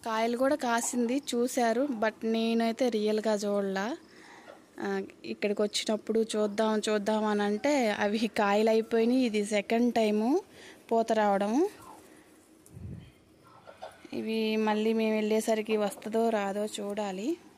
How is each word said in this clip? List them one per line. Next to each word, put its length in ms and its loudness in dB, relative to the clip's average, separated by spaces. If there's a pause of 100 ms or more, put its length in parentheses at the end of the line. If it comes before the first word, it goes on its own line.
కాయలు 320 0
కూడా 180 2
కాసింది, 640 0 (140)
చూశారు. 460 2
But 320 -2 (100)
నేనైతే 680 0
రియల్గా 440 0
చూడలా. 640 -2 (800)
ఆ, 220 -4 (240)
ఇక్కడికి 360 -2
వచ్చినప్పుడు 640 0 (100)
చూద్దాం, 540 0
చూద్దాం 360 0
అని 180 2
అంటే 480 2
అవి 360 0
కాయలు 420 2
అయిపోయినాయి. 560 2
ఇది 200 0
సెకండ్ 500 0
టైము 460 2 (500)
పూత 200 2
రావడము. 580 2 (2500)
ఇవి 420 -2
మళ్ళీ 380 0
మేము 220 0
వెళ్ళేసరికి 640 0
వస్తుందో 520 -2
రాదో 360 -2
చూడాలి. 720 -6 (200)